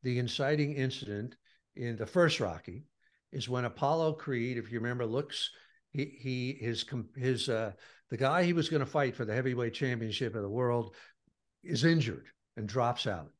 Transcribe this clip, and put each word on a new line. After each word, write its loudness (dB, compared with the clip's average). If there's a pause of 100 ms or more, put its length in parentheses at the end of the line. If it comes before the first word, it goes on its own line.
the 0
inciting 2
incident -4 (400)
in -4
the -4
first 4
Rocky -4 (480)
is -6
when 0
Apollo 2
Creed, -2
if -6
you -2
remember, -2
looks, -4 (420)
he, -4
he, -4
his -2
com-, -6
his, 0
uh, 0 (380)
the -6
guy 4
he 4
was 2
gonna 2
fight 2
for -4
the -2
heavyweight 0
championship -2
of -2
the -4
world 0 (680)
is 0
injured 4 (300)
and -6
drops 0
out. -4